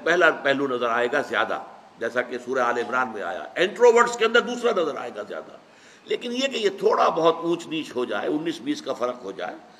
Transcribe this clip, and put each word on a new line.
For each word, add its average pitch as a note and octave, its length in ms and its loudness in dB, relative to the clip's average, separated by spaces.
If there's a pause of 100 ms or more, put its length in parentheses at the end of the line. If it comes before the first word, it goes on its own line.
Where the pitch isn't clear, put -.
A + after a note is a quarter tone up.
پہلا E3+ 260 6
پہلو C#3 380 0
نظر B2 200 0
آئے A#2+ 240 2
گا C#3+ 100 2
زیادہ، G#2+ 400 -2 (360)
جیسا A#2 240 -2
کہ A#2+ 220 -6
سورہ B2+ 160 -2
آل A#2+ 180 0
عمران A#2+ 300 -2
میں G#2+ 140 -8
آیا۔ E2+ 220 -6 (120)
Introverts A#3 600 4
کے G#3+ 80 4
اندر A#3 160 4
دوسرا A#3+ 300 -2
نظر D#3+ 260 0
آئے A#2+ 200 -8
گا G#2 60 -8
زیادہ۔ E2 340 -12 (480)
لیکن G#3+ 280 -4
یہ C4 160 0
کہ B3+ 80 -4
یہ G#3 220 2
تھوڑا A3 300 4
بہت D#3+ 280 4
اونچ E3+ 300 -4
نیچ D3 300 -6
ہو B2 80 -2
جائے، G#2+ 240 -4
انیس D3+ 320 -4
بیس C3+ 220 -6
کا B2+ 100 -6
فرق A#2+ 320 -6
ہو F#2+ 60 -8
جائے، F2+ 260 -10 (240)